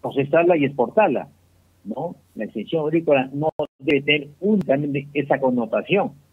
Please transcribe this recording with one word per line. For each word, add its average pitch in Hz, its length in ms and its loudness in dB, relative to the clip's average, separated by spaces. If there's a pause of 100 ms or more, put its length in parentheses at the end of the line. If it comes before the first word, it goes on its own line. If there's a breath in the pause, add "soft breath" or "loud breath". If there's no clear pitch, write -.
procesarla 160 560 2
y 147 80 2
exportarla, 131 600 0 (580)
¿no? 160 300 -8 (220)
La 110 80 -8
extensión 147 400 -4
agrícola 151 480 2
no 151 180 -2 (300)
debe 139 220 0
tener 147 260 0 (100)
únicamente 147 760 0
esa 143 280 0
connotación. 123 720 0 (200)